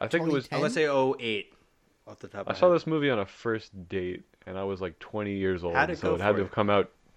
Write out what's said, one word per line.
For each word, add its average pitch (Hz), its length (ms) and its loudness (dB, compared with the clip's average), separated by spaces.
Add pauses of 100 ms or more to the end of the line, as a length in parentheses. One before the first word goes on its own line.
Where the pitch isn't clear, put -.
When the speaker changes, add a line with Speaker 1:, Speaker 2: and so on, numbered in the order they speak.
Speaker 1:
I 110 60 -2
think 165 200 2
it 160 60 2
was 135 140 0
Speaker 2:
twenty - 20 -20
ten. 147 80 -4
Speaker 3:
I 139 40 0
wanna 143 120 0
say 156 140 2
oh 135 320 4
eight 110 340 -4 (540)
off 107 120 -18
the - 100 -14
top 101 120 -8
of 95 60 -8
Speaker 1:
I - 60 -2
Speaker 3:
my 95 40 -6
Speaker 1:
saw 180 100 6
Speaker 3:
head. 175 80 6
Speaker 1:
this 160 120 0
movie 147 240 0
on 117 80 2
a 98 80 -2
first 107 600 -6
date, 90 360 -4 (240)
and 95 100 -8
I 98 60 -4
was, 98 180 -4
like, 90 160 -6
twenty 104 380 -4
years 95 280 0
old, 87 120 -2
Speaker 3:
How'd 147 160 2
it 165 80 -6
Speaker 1:
so 92 100 -2
Speaker 3:
go 85 60 2
Speaker 1:
it 85 60 -4
had 101 100 4
Speaker 3:
for 98 60 0
Speaker 1:
to 98 60 0
have 90 60 -4
Speaker 3:
you? - 60 -16
Speaker 1:
come 107 160 2
out 101 180 4 (280)